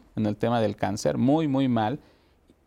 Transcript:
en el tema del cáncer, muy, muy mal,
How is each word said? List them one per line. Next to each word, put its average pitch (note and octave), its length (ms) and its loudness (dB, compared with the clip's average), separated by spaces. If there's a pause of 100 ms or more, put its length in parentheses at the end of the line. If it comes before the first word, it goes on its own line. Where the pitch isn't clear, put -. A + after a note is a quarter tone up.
(160)
en A2 100 -2
el G#2 100 0
tema A#2 260 0
del G#2 140 0
cáncer, - 420 -2
muy, D3 300 2
muy C3+ 200 0
mal, A#2 320 0 (680)